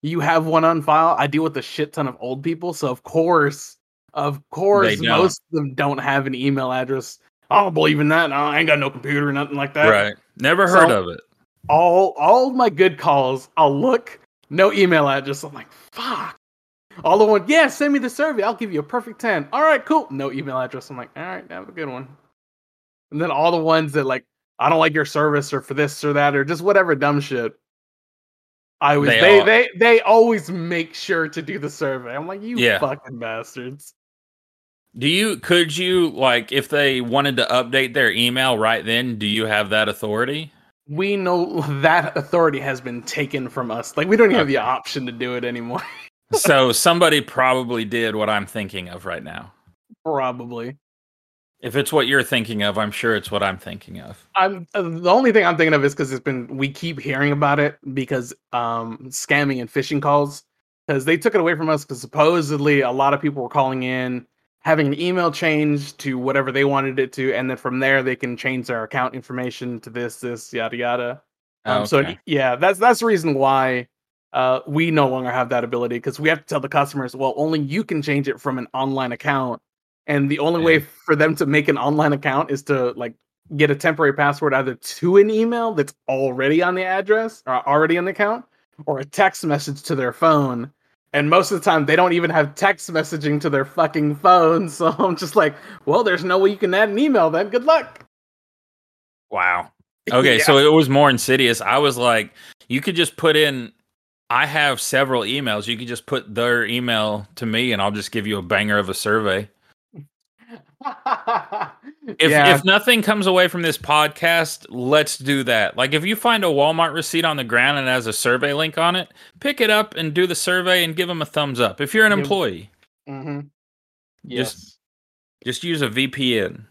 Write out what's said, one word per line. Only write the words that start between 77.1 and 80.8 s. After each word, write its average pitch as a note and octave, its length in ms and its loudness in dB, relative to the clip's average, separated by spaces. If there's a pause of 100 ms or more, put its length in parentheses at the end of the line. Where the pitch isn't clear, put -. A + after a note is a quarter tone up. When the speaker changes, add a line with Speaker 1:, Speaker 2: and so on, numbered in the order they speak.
Speaker 1:
"Well, C3 180 -2
only D#3 240 -2
you D3 240 -4
can D#3 180 -4
change C#3+ 280 -2
it C3 100 -6
from C3 180 -6
an B2 160 -10
online C3+ 380 -4
account." C3 500 -4 (460)
And C#3+ 240 0
the D3 80 -4
only E3 240 0
way E3 160 4
Speaker 2:
Yeah. C#3+ 60 -8 (200)